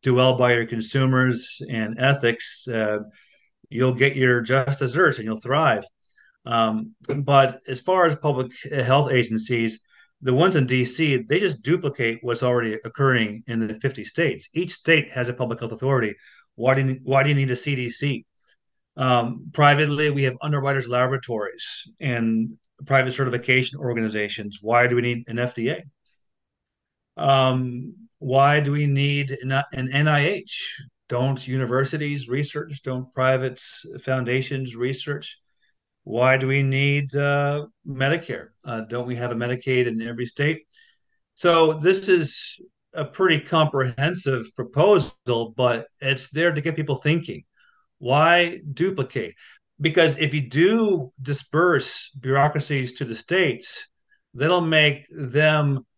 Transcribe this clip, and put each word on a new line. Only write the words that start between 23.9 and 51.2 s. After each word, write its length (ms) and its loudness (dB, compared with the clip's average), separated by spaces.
Why 260 4
do 100 0
we 60 2
need 260 -4
an 100 -6
F 160 -4
D 160 -4
A? 120 -8
Um, 760 2
why 420 4
do 100 0
we 160 0
need 440 0
an, 200 -8
an 200 -4
N 160 2
I 200 2
H? 540 -8
Don't 380 -2
universities 840 -2
research? 540 -6
Don't 300 -8
private 480 0
foundations 760 -4
research? 600 -8
Why 320 2
do 100 -2
we 160 0
need, 520 0
uh, 520 0
Medicare? 640 -4
Uh, 180 -8
don't 240 -6
we 100 -6
have 140 -4
a 40 -4
Medicaid 520 0
in 140 -4
every 240 -8
state? 420 -4
So 400 4
this 340 2
is 500 0
a 100 -4
pretty 360 0
comprehensive 1040 0
proposal, 1000 2
but 300 2
it's 300 -4
there 220 0
to 80 -2
get 160 -4
people 200 -2
thinking. 480 -2
Why 600 2
duplicate? 640 -4
Because 380 4
if 140 0
you 160 -4
do 720 2